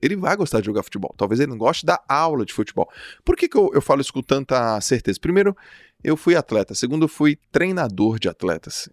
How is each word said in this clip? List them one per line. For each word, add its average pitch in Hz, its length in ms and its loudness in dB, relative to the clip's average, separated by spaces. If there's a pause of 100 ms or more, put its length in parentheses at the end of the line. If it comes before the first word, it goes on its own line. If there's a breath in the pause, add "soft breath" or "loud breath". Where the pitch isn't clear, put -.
ele 175 140 0
vai 185 200 -2
gostar 185 240 -2
de 98 80 -4
jogar 104 160 -2
futebol. - 340 -10
Talvez 104 220 -2
ele 143 120 0
não 117 60 -10
goste 131 280 0
da 170 220 2
aula 147 380 0
de - 80 -14
futebol. - 360 -2 (340 loud breath)
Por 359 120 2
que 349 140 -2
que - 80 0
eu, - 160 4
eu 139 80 4
falo 139 200 2
isso - 120 -6
com 135 80 -6
tanta 127 600 0
certeza? 110 380 0
Primeiro, 190 360 2 (480 loud breath)
eu 156 120 2
fui 170 200 2
atleta. 107 400 0
Segundo, 151 300 0
eu 151 40 2
fui 151 280 0 (140)
treinador 113 680 0
de 95 100 -2
atletas. - 640 -6